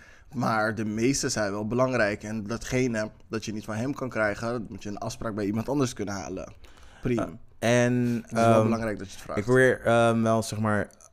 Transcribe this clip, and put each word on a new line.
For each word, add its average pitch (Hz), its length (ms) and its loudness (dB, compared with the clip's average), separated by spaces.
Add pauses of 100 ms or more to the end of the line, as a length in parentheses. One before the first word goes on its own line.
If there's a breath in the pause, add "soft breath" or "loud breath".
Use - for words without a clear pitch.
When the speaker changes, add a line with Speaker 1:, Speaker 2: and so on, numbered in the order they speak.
(340 loud breath)
Speaker 1:
maar 113 400 0
de 107 100 -4
meeste 117 440 0
zijn 107 220 -2
wel 107 160 -4
belangrijk. 117 560 0
En 107 240 -6
datgene 113 640 -2 (180)
dat 110 160 -6
je 110 80 -6
niet 107 120 -8
van 107 120 -8
hem 131 180 -2
kan 131 140 -6
krijgen, 110 440 -2
dat 120 160 -6
moet 98 140 -14
je 104 60 -10
een 101 100 -10
afspraak 113 360 -8
bij 104 120 -4
iemand 107 220 -2
anders 131 240 2
kunnen 101 220 -6
halen. 92 380 -10 (500 loud breath)
Prima. 107 280 -2 (280)
Speaker 2:
Eh, 120 260 4
en, 120 100 2 (280)
Speaker 1:
Het - 40 -14
is - 60 -20
wel 113 220 6
Speaker 2:
ehm, 110 80 6
Speaker 1:
belangrijk 113 360 0
dat 95 80 -10
je 95 60 -14
het - 100 -16
vraagt. - 160 -8
Speaker 2:
ik 101 60 -2
probeer, 127 360 6
ehm, 117 420 4
wel, 113 200 2
zeg 104 180 -6
maar, 104 300 0 (220)